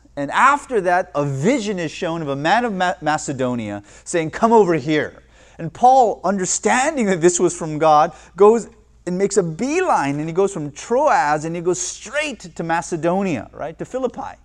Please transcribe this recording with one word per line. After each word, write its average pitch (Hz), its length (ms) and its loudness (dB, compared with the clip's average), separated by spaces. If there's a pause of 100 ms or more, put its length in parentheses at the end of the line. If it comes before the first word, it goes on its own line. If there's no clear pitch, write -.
(160)
And 139 140 -6
after 247 520 2
that, 180 320 0
a 147 100 0
vision 196 540 0
is 160 120 -4
shown 165 320 -6
of 147 60 -6
a 139 80 -4
man 185 280 2
of 226 80 -4
Ma-, 180 280 -2
Macedonia 123 800 -4 (220)
saying, 160 260 -4
"Come 226 220 2
over 190 220 6
here." 139 480 -2 (360)
And 165 140 -10
Paul, 247 520 4
understanding 214 840 0
that 185 160 0
this 175 180 2
was 175 160 2
from 151 220 -6
God, 156 340 4 (240)
goes 214 320 4 (380)
and 185 100 -4
makes 196 220 0
a 196 40 4
beeline, 175 760 -2
and 160 80 -6
he 165 40 -8
goes 190 200 0
from 147 180 -8
Troas 175 760 0
and 165 120 -6
he 175 60 -8
goes 175 180 -2
straight 277 600 -8
to 175 220 -12
Macedonia, 170 920 -2
right, 160 260 -12
to 170 60 -10
Philippi. 247 600 -8